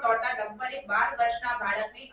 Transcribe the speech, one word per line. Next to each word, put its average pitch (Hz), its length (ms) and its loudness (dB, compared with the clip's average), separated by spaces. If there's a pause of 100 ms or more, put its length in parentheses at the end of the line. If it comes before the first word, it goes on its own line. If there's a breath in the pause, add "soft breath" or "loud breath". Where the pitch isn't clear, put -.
દોડતા 233 320 2
ડમ્પરે 220 560 -6
બાર 220 240 4
વર્ષના 233 480 2
બાળકને - 400 -2 (100)